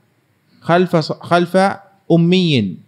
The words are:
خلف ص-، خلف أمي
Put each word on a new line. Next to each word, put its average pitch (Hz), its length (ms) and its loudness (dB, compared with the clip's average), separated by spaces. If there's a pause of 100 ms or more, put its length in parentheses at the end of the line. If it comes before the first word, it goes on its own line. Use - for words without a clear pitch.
(600)
خلف 175 340 0
ص-، 160 160 -2
خلف 175 460 -2 (540)
أمي 170 680 2 (100)